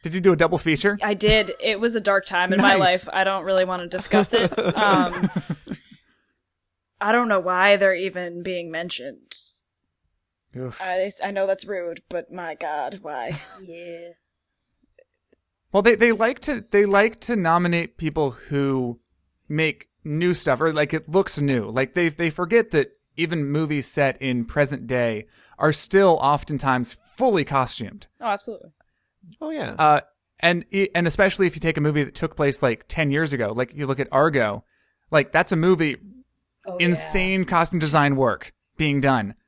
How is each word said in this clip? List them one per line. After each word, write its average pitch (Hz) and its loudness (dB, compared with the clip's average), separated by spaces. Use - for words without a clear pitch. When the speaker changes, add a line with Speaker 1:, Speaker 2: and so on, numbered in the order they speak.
Speaker 1:
Did 160 -6
you 185 -2
do 180 6
a - 6
double 160 2
feature? 190 0
Speaker 2:
I 208 0
did. 214 2
It 214 0
was 233 0
a 214 -2
dark 196 2
time 185 0
in 190 2
my 196 6
Speaker 1:
Nice. - 2
Speaker 2:
life. - -14
I 190 0
don't 190 -2
really 185 2
wanna 180 -4
discuss 190 0
it. 196 2
Speaker 1:
<laughs> 185 -2
Speaker 2:
Um, 185 2
I 202 0
don't 240 2
know 196 2
why 185 4
they're 190 4
even 180 -8
being 175 -8
mentioned. 160 -10
Speaker 1:
Oof. 127 -12
Speaker 2:
I, 190 -2
I 202 -6
know 196 -2
that's 196 -4
rude, 175 -8
but 170 -8
my 165 -10
God, 151 -6
why? 147 -8
Speaker 3:
<laughs> 190 -20
Yeah. 170 -16
Speaker 1:
Well, 202 4
they, 226 6
they 233 4
like 226 0
to, 247 -6
they 202 4
like 202 2
to 233 -4
nominate 170 0
people 151 -2
who 131 -4
make 156 -2
new 165 0
stuff, 131 0
or, 160 2
like, 151 0
it 156 -4
looks 180 0
new. 131 0
Like, 131 -2
they, 170 2
they 165 -2
forget 202 0
that 147 2
even 160 -2
movies 147 -2
set 135 -2
in 123 -2
present 139 -2
day 117 -2
are 151 2
still 185 4
oftentimes 135 0
fully 208 2
costumed. 131 -4
Speaker 2:
Oh, 233 -12
absolutely. 202 -8
Speaker 4:
Oh, 311 -8
yeah. 302 -8
Speaker 1:
Uh, 151 4
and, 175 0
and 175 0
especially 190 2
if 160 -4
you 151 -10
take 160 -2
a 151 -2
movie 147 0
that - -8
took 160 -6
place, 143 0
like, 120 0
ten 156 -2
years 147 -2
ago, 113 -2
like, 123 -4
you 147 -8
look 135 -4
at - -4
Argo, 135 2
like, 147 2
that's 180 2
a - 0
movie, 165 2
Speaker 3:
Oh, 180 -10
yeah. 180 2
Speaker 1:
insane 185 0
costume 170 0
design 143 2
work 120 -2
being 143 0
done 120 0